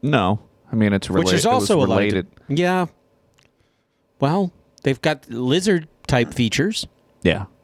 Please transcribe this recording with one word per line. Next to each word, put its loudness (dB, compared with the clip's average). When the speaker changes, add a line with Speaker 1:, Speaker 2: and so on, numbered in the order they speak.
Speaker 1:
No. 0
I -2
mean, 2
it's -2
Speaker 2:
Which 2
Speaker 1:
rela-, 2
Speaker 2:
is 0
also 2
Speaker 1:
it 4
was 4
Speaker 2:
allowed 2
to 2
Speaker 1:
related. -2
Speaker 2:
Yeah. 0
Well, 0
they've -2
got -4
lizard-type -2
features. -2
Speaker 1:
Yeah. 0